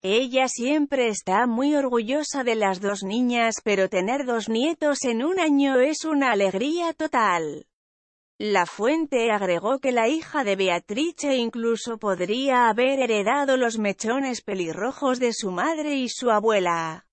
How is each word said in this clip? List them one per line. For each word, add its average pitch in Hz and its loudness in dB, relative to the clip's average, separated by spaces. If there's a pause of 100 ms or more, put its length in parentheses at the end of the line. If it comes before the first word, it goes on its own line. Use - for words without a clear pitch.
Ella 254 0
siempre 269 0
está 208 0
muy 254 0
orgullosa 269 0
de 233 0
las 196 0
dos 202 -2
niñas, 233 0
pero 196 2
tener 226 0
dos 226 -2
nietos 285 0
en 233 -2
un 370 0
año 277 4
es 294 0
una 285 0
alegría 240 0
total. 180 0 (760)
La 202 2
fuente 247 0
agregó 196 0
que 262 -2
la 233 4
hija 302 -2
de 202 0
Beatrice 220 0
incluso 233 -2
podría 220 2
haber 254 2
heredado 254 2
los 233 0
mechones 226 -2
pelirrojos 202 -4
de 240 0
su 208 -6
madre 294 -2
y 254 -2
su 247 -2
abuela. 180 0